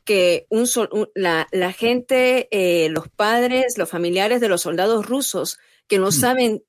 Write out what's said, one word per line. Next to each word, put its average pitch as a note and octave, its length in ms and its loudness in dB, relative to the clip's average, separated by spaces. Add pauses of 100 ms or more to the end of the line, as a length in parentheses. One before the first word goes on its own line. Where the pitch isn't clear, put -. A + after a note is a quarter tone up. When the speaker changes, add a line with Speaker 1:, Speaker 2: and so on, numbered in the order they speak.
Speaker 1:
que F3+ 440 2
un A3+ 180 2
sol-, A3+ 260 -2
un, G#3+ 220 -2
la, E3+ 360 -2
la F#3 220 -2
gente, B3+ 760 0
eh, F3 380 2
los D#3 200 -6
padres, B3 680 0
los - 120 -4
familiares F#3 500 0
de A#3 80 0
los F3+ 140 0
soldados G3+ 460 0
rusos A#3+ 500 -4 (300)
que G3+ 120 2
no F#3+ 80 2
Speaker 2:
Hmm. G3 40 0
Speaker 1:
saben B3 580 0